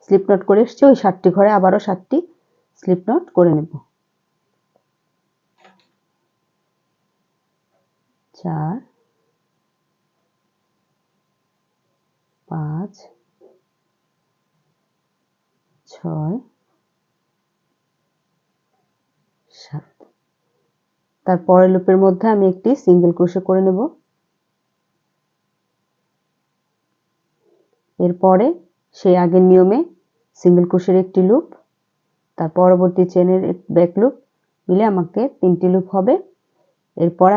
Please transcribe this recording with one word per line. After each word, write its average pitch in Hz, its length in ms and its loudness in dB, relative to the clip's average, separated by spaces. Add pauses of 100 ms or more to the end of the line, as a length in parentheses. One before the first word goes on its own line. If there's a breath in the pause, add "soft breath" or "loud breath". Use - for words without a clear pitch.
স্লিপ 196 260 0
নট 190 180 0
করে 202 160 2
এসেছি, - 260 -6
ওই 240 120 4
সাতটি 185 340 -2
ঘরে 202 220 2
আবারও 190 280 0
সাতটি 208 320 -6 (600)
স্লিপ 180 300 -4
নট 330 160 -2 (120)
করে 175 200 2
নেব। 156 140 -6 (4000)
চার, 160 400 -10 (3750)
পাঁচ, 160 460 -12 (3000)
ছয়, 160 480 -10 (3250)
সাত। - 340 -20 (1400)
তারপরে 185 460 2
লুপের 190 320 0
মধ্যে 190 300 0
আমি 196 180 0
একটি 190 180 -4 (140)
সিঙ্গেল 175 320 2
ক্রোশে 180 320 -2
করে 190 180 0
নেব। 185 120 -2 (4000)
এরপরে 185 480 0 (520)
সেই 180 260 2
আগের 185 260 2
নিয়মে 185 280 4 (640)
সিঙ্গেল 180 300 4
ক্রোশের 180 340 0
একটি 185 240 -4
লুপ, 277 180 0 (920)
তার 160 200 -6
পরবর্তী 180 440 2 (100)
চেনের 185 300 0 (320)
ব্যাক 175 260 0
লুপ 262 140 0 (540)
মিলে 190 240 0
আমাকে 175 280 -4 (200)
তিনটি 180 320 0
লুপ 185 140 -2 (100)
হবে। 202 180 0 (840)
এরপর 170 400 0